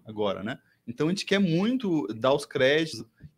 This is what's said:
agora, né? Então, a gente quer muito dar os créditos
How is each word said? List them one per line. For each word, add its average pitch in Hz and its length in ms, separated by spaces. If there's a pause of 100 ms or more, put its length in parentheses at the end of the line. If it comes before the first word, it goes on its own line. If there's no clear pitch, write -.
agora, 104 400
né? 117 140 (280)
Então, 147 200
a 165 40
gente 196 160
quer 196 120
muito 190 760
dar 123 180
os 147 120
créditos 135 600 (340)